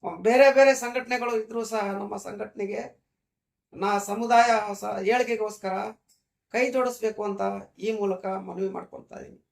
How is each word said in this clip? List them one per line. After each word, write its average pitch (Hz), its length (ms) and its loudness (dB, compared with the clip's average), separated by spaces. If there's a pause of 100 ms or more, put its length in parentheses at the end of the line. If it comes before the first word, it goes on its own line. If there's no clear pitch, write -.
(160)
ಬೇರೆ 247 360 6
ಬೇರೆ 269 220 8
ಸಂಘಟನೆಗಳು 240 640 -4
ಇದ್ರೂ 226 240 -6
ಸಹ 208 260 -4
ನಮ್ಮ 202 260 -6
ಸಂಘಟನೆಗೆ 208 840 -10 (720)
ನಾ 202 240 0
ಸಮುದಾಯ 226 760 2
ಸ-, 196 280 -8
ಏಳಿಗೆಗೋಸ್ಕರ 214 720 -2 (800)
ಕೈ 247 200 0
ಜೋಡಿಸ್ಬೇಕು 240 520 -2
ಅಂತ 196 160 -6 (380)
ಈ 220 140 -2
ಮೂಲಕ 196 340 -2
ಮನವಿ 190 420 -6
ಮಾಡ್ಕೊಳ್ತಾ - 480 -14
ಇದ್ದೀನಿ. - 360 -18